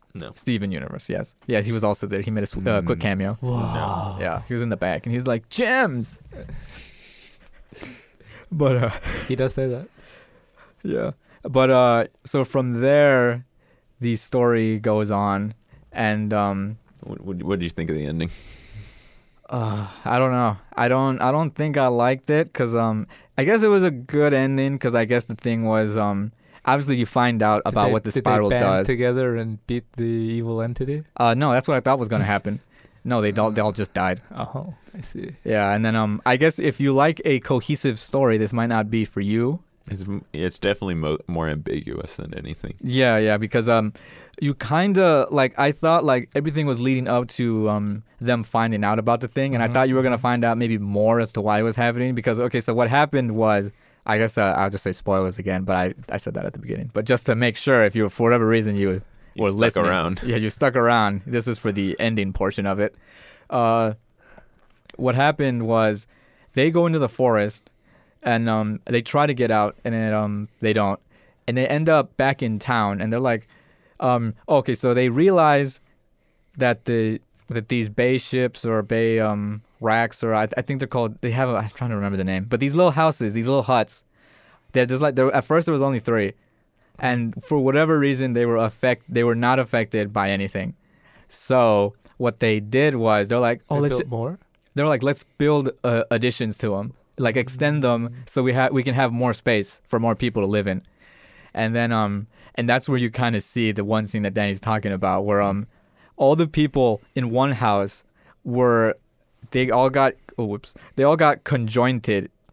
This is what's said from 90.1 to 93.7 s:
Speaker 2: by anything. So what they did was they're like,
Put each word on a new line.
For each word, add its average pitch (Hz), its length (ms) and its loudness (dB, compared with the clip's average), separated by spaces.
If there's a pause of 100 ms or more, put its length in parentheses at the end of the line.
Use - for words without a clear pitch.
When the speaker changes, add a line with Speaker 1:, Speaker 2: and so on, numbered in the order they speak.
Speaker 2:
by 98 180 0
anything. 98 440 -4 (540)
So 110 640 2 (240)
what 120 220 -4
they 110 200 2
did 131 360 2
was 107 320 2
they're 120 120 0
like, 120 300 0